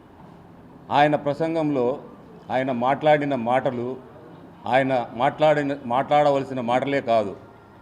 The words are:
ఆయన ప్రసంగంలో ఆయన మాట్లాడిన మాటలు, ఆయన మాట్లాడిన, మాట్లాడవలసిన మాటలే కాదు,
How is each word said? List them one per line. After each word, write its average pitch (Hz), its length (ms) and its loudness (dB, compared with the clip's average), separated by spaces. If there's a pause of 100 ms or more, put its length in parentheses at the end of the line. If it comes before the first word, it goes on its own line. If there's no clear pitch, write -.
(960)
ఆయన 147 180 4 (100)
ప్రసంగంలో 147 600 -2 (680)
ఆయన 131 180 0 (140)
మాట్లాడిన 143 500 2 (140)
మాటలు, 127 400 -2 (840)
ఆయన 131 200 2 (300)
మాట్లాడిన, 147 520 2 (200)
మాట్లాడవలసిన 139 680 0 (100)
మాటలే 135 300 0 (100)
కాదు, 104 240 0 (460)